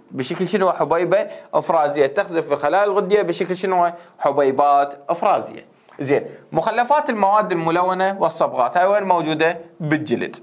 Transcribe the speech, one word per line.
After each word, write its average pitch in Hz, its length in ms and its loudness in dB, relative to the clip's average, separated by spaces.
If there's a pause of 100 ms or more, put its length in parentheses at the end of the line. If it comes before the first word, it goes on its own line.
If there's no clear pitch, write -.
(100)
بشكل 165 380 -6
شنو؟ 185 240 2
حبيبة 170 540 0 (280)
إفرازية. 151 520 2
تخزن 170 340 -2
في 143 120 -4
الخلايا 151 320 2
الغدية 202 380 2
بشكل 175 340 -4
شنو؟ 180 340 0 (280)
حبيبات 143 760 2 (140)
إفرازية. 175 580 -2 (340)
زين. 135 260 0 (260)
مخلفات 240 580 0
المواد 202 420 2
الملونة 180 680 0
والصبغات، 127 560 0
هاي 180 100 4
وين 202 160 2
موجودة؟ 165 560 0 (220)
بالجلد. 151 640 -2